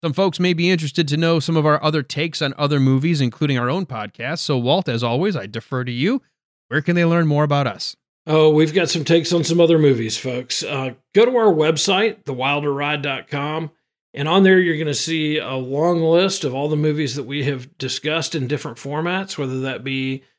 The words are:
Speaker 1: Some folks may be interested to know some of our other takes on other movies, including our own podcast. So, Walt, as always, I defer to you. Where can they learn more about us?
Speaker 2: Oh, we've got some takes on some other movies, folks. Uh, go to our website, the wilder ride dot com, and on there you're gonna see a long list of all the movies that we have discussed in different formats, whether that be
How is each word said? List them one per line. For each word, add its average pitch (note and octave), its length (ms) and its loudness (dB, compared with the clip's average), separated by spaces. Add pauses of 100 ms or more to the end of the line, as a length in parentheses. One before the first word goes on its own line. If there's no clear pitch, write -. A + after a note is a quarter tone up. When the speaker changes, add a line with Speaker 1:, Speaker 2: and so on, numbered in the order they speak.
Speaker 1:
Some D#3+ 100 -2
folks F#3+ 260 0
may F3+ 140 2
be E3+ 160 0
interested D#3+ 380 0
to C#3+ 100 -2
know E3 220 2
some D#3+ 180 0
of D3+ 80 2
our D3+ 180 2
other D3+ 200 0
takes D#3 380 -6
on C#3 160 -4
other D3 220 0
movies, C3+ 420 2
including C3+ 360 0
our A#2+ 120 -2
own F3 160 -4
podcast. A#2+ 540 -10
So, C#3+ 180 -2
Walt, C#3 300 0
as A#2 160 -2
always, D3 320 -2
I G2+ 120 -8
defer A2+ 360 -8
to B2 80 -6
you. E3+ 300 0 (460)
Where D3 140 -2
can F3 140 0
they F3 100 4
learn E3 220 2
more D3 160 2
about C#3+ 240 2
us? - 280 -8 (320)
Speaker 2:
Oh, D#3 220 6
we've D#3 240 4
got F3 160 2
some E3 140 -2
takes E3 300 2
on E3+ 100 2
some E3 160 0
other E3 200 6
movies, A#2 380 2
folks. B2+ 460 -6
Uh, C3 320 -6 (180)
go G#3+ 120 6
to B3+ 120 2
our A3 160 4
website, F3 720 0
the C#3 80 -6
wilder C#3+ 400 -2
ride C#3+ 300 -4
dot C3+ 240 -8
com, D3+ 440 -6 (420)
and C#3+ 140 -4
on F#3 160 4
there F#3+ 160 8
you're E3+ 200 0
gonna D3+ 160 -2
see D#3 420 -2
a B2+ 180 -6
long D3 460 0
list F3 420 2
of B2+ 120 -2
all C#3+ 120 -2
the D3+ 80 0
movies D3+ 400 0
that C#3 100 -8
we C#3 180 -6
have C3 340 -6
discussed D3+ 560 -4
in C3+ 140 -4
different C3 300 -6
formats, F3 600 -6
whether C3 220 -4
that B2+ 240 -6
be C3 400 -4 (160)